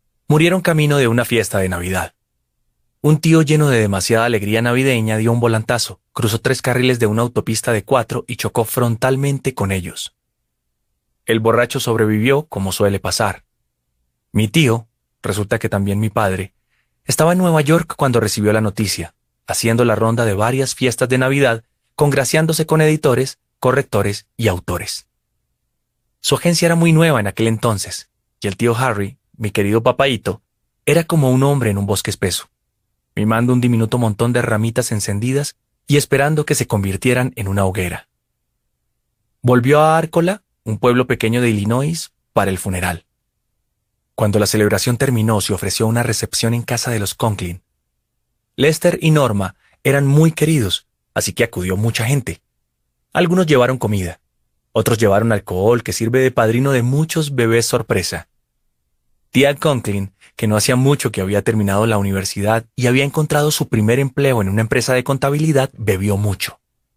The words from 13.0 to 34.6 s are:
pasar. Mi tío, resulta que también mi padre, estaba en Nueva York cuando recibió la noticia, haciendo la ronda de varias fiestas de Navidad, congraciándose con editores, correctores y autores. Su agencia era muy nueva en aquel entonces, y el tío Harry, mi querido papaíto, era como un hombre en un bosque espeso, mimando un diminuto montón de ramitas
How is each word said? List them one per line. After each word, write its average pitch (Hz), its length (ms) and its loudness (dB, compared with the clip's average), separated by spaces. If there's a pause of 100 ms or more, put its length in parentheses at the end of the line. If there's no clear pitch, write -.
pasar. 95 420 -4 (880)
Mi 107 160 0
tío, 117 400 2 (340)
resulta 104 380 -4
que 113 80 -4
también 101 320 -2
mi 110 100 -2
padre, 95 440 -2 (500)
estaba 165 300 2
en 185 60 0
Nueva 170 200 2
York 160 380 0
cuando 120 240 2
recibió 104 320 0
la 110 80 2
noticia, 101 520 -4 (340)
haciendo 117 360 0
la 117 120 2
ronda 113 280 0
de 107 100 0
varias 123 400 -2
fiestas 123 360 -2
de 127 80 2
Navidad, 131 480 0 (300)
congraciándose 156 720 0
con 160 140 2
editores, 151 600 2 (200)
correctores 110 680 -2 (100)
y 113 100 -2
autores. - 600 -6 (1120)
Su - 140 -2
agencia 170 320 0
era 170 80 2
muy 165 180 4
nueva 156 260 4
en 104 80 -2
aquel 113 200 -2
entonces, 110 600 -4 (300)
y 104 80 -6
el 95 80 -4
tío 117 220 0
Harry, 104 400 -2 (180)
mi 107 160 -8
querido 104 320 0
papaíto, 123 580 -2 (440)
era 160 180 2
como 147 280 2
un 131 120 2
hombre 135 280 2
en 98 60 -2
un 101 80 -4
bosque 104 240 -4
espeso, - 400 -6 (640)
mimando 113 380 0
un 123 80 2
diminuto 120 360 0
montón 117 360 0
de 120 80 0
ramitas 113 500 -2